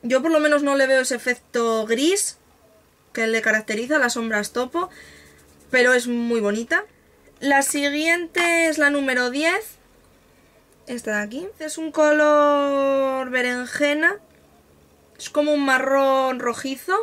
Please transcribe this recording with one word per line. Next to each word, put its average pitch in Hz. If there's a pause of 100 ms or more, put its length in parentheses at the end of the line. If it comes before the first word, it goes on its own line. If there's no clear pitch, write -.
yo 254
por 320
lo 320
menos 294
no 277
le 269
veo 262
ese 254
efecto 233
gris 311 (720)
que 226
le 220
caracteriza 220
a 302
las 240
sombras 220
topo, 339 (800)
pero 247
es 240
muy 233
bonita. 233 (540)
La 277
siguiente 330
es 311
la 285
número 262
diez, 330 (1080)
esta 233
de 208
aquí. 254 (100)
Es 311
un 320
color 285
berenjena, 277 (1000)
es -
como 294
un 285
marrón 269
rojizo. 262